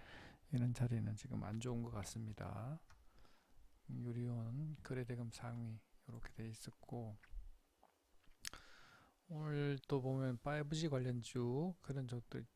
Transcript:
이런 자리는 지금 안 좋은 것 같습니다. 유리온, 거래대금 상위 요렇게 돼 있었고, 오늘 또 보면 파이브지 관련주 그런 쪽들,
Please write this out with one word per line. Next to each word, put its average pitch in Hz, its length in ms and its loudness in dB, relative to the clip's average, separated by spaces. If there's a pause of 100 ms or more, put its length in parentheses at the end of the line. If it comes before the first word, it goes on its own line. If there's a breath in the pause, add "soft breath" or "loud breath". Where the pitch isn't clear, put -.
(520 loud breath)
이런 123 200 6
자리는 117 440 4
지금 113 260 -2
안 104 160 -2
좋은 120 240 0
것 117 80 -2
같습니다. 107 880 -4 (1120 soft breath)
유리온, 120 920 0
거래대금 120 500 -2
상위 117 460 -4 (300)
요렇게 117 260 -6
돼 113 140 -4
있었고, 113 680 -6 (2000 loud breath)
오늘 147 480 2 (120)
또 139 120 6
보면 131 380 4
파이브지 151 500 2
관련주 127 960 4
그런 135 240 0
쪽들, 120 500 -4